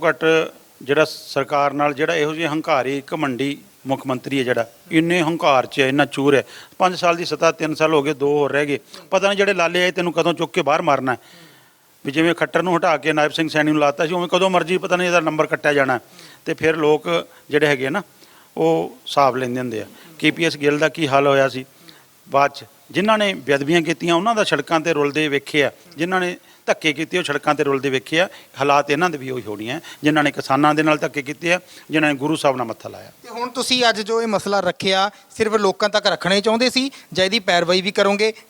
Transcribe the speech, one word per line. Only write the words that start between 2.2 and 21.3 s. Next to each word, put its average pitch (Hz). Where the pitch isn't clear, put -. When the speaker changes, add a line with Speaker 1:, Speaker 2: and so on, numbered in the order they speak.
Speaker 1:
ਜਿਹੇ 160
ਹੰਕਾਰੀ, 139
ਘਮੰਡੀ 143
ਮੁੱਖ 135
ਮੰਤਰੀ 135
ਹੈ 127
ਜਿਹੜਾ, 117
ਇੰਨੇ 170
ਹੰਕਾਰ 151
'ਚ -
ਹੈ, 131
ਇੰਨਾ 139
ਚੂਰ 139
ਹੈ। 120
ਪੰਜ 180
ਸਾਲ 170
ਦੀ 170
ਸੱਤਾ, 156
ਤਿੰਨ 156
ਸਾਲ 156
ਹੋ 147
ਗਏ, 147
ਦੋ 143
ਹੋਰ 143
ਰਹਿ 147
ਗਏ। 143
ਪਤਾ 190
ਨਹੀਂ 202
ਜਿਹੜੇ 202
ਲਾਲੇ 175
ਆਏ 180
ਤੈਨੂੰ 175
ਕਦੋਂ 165
ਚੁੱਕ 160
ਕੇ 180
ਬਾਹਰ 151
ਮਾਰਨਾ 135
ਹੈ। 113
ਵੀ 143
ਜਿਵੇਂ 160
ਖੱਟਰ 165
ਨੂੰ 170
ਹਟਾ 165
ਕੇ 151
ਨਾਇਬ 151
ਸਿੰਘ 160
ਸੈਣੀ 151
ਨੂੰ 151
ਲਾਤਾ 147
ਸੀ, 175
ਉਵੇਂ 175
ਕਦੋਂ 185
ਮਰਜ਼ੀ 175
ਪਤਾ 180
ਨਹੀਂ 175
ਇਹਦਾ 175
ਨੰਬਰ 156
ਕੱਟਿਆ 151
ਜਾਣਾ। 131
ਤੇ 160
ਫਿਰ 156
ਲੋਕ 156
ਜਿਹੜੇ 147
ਹੈਗੇ 135
ਆ -
ਨਾ, 190
ਉਹ 165
ਹਿਸਾਬ 135
ਲੈਂਦੇ 127
ਹੁੰਦੇ 113
ਆ। -
ਕੇ 151
ਪੀ 160
ਐਸ 151
ਗਿੱਲ 143
ਦਾ 156
ਕੀ 156
ਹਾਲ 139
ਹੋਇਆ 135